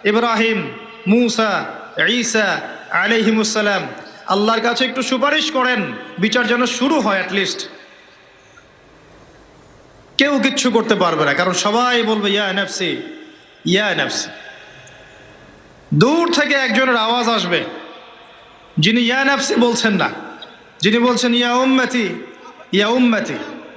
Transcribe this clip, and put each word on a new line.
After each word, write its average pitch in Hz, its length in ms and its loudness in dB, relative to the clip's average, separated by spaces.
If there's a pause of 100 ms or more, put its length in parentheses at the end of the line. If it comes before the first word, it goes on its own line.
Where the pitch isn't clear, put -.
ইব্রাহিম, 220 680 0 (360)
মূসা, 220 580 2 (420)
ঈসা 214 540 0 (280)
আলাইহিমুস 214 640 2
সালাম, 208 280 0 (460)
"আল্লাহর 214 320 2
কাছে 233 260 0
একটু 254 160 -4
সুপারিশ 277 500 0
করেন, 247 420 0 (260)
বিচার 220 280 2
যেন 240 180 2
শুরু 269 360 0
হয় 196 260 0
at 185 80 -6
least।" 190 240 -2 (2500)
কেউ 277 220 2
কিচ্ছু 262 320 0
করতে 220 240 2
পারবে 160 300 0
না, 143 80 2
কারণ 180 200 0
সবাই 233 500 0
বলবে, 208 280 0
"ইয়া 202 220 -2
নাফসি, 185 440 -4 (680)
ইয়া 190 300 2
নাফসি।" - 340 -4 (1600)
দূর 311 400 4
থেকে 285 220 2
একজনের 254 420 2
আওয়াজ 226 320 0
আসবে, 175 340 0 (1160)
যিনি 220 220 2
ইয়া 247 240 0
নাফসি 277 300 0
বলছেন 226 380 2
না, 156 160 0 (680)
যিনি 214 200 2
বলছেন, 240 340 2
"ইয়া 240 200 2
উম্মতি, 254 800 0 (380)
ইয়া 202 160 2
উম্মতি।" 240 460 2 (440)